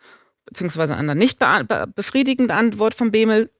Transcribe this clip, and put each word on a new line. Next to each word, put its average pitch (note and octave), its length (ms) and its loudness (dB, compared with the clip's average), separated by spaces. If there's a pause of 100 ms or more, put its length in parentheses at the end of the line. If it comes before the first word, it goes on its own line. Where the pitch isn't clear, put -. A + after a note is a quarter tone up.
(460)
beziehungsweise D#3+ 500 -4
einer D3+ 180 -2
nicht G#3+ 240 2
bea-, F3+ 240 2
be-, - 240 -4
befriedigenden B3+ 720 -2
Antwort G#3+ 380 0
vom A#3 160 0
Bemel, A3 480 2